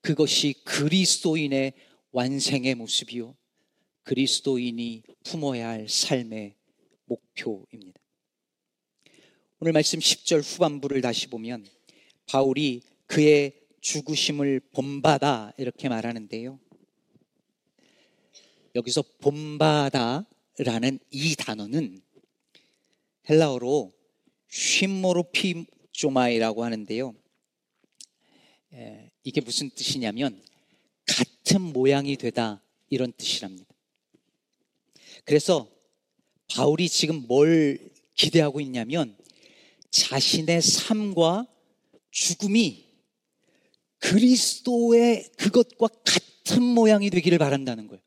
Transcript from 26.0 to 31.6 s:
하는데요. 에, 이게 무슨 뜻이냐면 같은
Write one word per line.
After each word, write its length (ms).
하는데요. 500
에, 380
이게 180
무슨 280
뜻이냐면 720
같은 560